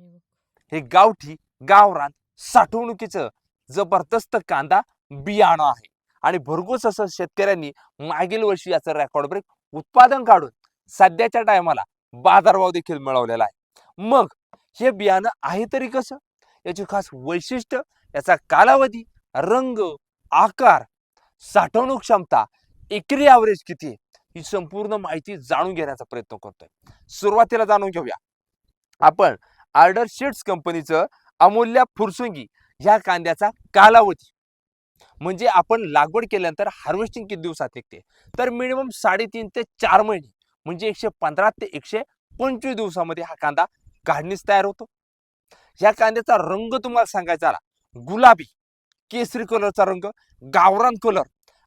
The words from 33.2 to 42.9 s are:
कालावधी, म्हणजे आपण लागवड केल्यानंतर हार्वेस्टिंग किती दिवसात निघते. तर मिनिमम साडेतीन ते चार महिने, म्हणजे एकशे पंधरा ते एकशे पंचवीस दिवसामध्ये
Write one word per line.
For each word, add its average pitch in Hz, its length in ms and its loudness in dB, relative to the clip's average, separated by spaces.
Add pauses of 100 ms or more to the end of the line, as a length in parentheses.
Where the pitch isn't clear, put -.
कालावधी, 208 580 6 (920)
म्हणजे 190 260 -4
आपण 226 400 2
लागवड 156 440 0
केल्यानंतर 185 420 -2
हार्वेस्टिंग 208 540 -8
किती 190 140 -12
दिवसात 160 340 -8
निघते. - 240 -20 (340)
तर 254 160 -4
मिनिमम 254 440 -6
साडेतीन 214 640 -4
ते 240 60 -6 (200)
चार 196 200 4
महिने, 196 260 -6 (380)
म्हणजे 175 220 -8
एकशे 214 200 -6 (140)
पंधरा 180 300 -2
ते - 160 -10
एकशे 214 340 -10 (320)
पंचवीस 262 420 -6
दिवसामध्ये 170 480 -6